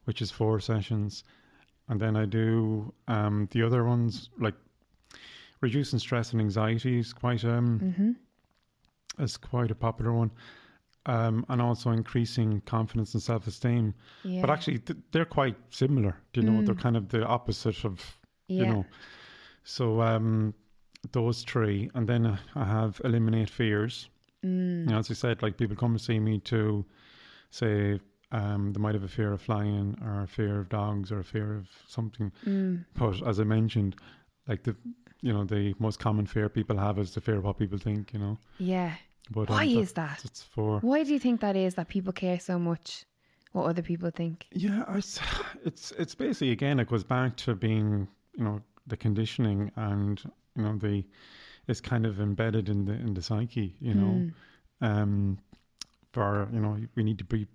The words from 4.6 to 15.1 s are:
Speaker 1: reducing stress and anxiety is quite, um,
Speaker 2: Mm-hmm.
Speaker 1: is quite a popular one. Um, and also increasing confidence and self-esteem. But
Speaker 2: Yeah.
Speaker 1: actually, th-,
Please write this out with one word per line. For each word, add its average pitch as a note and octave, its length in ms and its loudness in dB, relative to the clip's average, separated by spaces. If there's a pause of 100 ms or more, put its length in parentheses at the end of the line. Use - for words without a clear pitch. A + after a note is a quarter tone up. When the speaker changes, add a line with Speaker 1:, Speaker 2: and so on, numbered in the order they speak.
Speaker 1:
reducing C3 380 2
stress A#2 340 -2
and A2+ 80 2
anxiety A2 580 2
is A#2 140 -2
quite, A#2+ 320 -2
um, A#2 360 2
Speaker 2:
Mm-hmm. - 1400 -4
Speaker 1:
is B2+ 140 -2
quite B2 340 -2
a A2 40 0
popular A2+ 380 0
one. A#2 180 4 (760)
Um, A2+ 440 2
and B2 100 2
also A#2+ 300 2
increasing A2+ 720 0
confidence A2 500 -2
and A2 100 -2
self-esteem. A#2 680 0 (300)
But F#3+ 80 -6
Speaker 2:
Yeah. F3+ 200 2
Speaker 1:
actually, D3 280 0
th-, - 200 -8 (140)